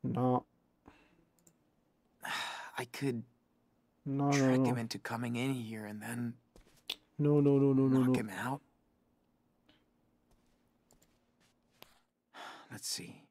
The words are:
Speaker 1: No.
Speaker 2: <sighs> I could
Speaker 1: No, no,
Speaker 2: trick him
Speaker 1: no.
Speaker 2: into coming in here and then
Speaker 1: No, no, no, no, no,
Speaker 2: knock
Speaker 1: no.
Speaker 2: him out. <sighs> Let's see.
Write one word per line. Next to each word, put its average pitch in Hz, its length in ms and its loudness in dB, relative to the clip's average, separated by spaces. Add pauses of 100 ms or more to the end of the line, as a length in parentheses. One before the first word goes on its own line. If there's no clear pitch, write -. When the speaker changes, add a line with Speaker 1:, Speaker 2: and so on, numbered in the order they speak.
Speaker 1:
No. - 420 0 (1800)
Speaker 2:
<sighs> - 540 -10
I 123 80 -6
could 123 380 -4 (800)
Speaker 1:
No, 143 240 0
no, - 20 4
Speaker 2:
trick 131 340 4
him 123 100 2
Speaker 1:
no. 117 60 -4
Speaker 2:
into 117 180 -8
coming 120 360 -6
in 131 180 -2
here 110 320 -8
and 104 160 -10
then 117 320 -6 (840)
Speaker 1:
No, 147 220 4
no, 143 180 6
no, 139 160 6
no, 135 140 4
no, 131 120 4
Speaker 2:
knock 127 100 4
Speaker 1:
no. 127 100 4
Speaker 2:
him 107 100 -4
out. 127 320 -6 (3750)
<sighs> - 60 -16 (300)
Let's - 160 -12
see. - 440 -10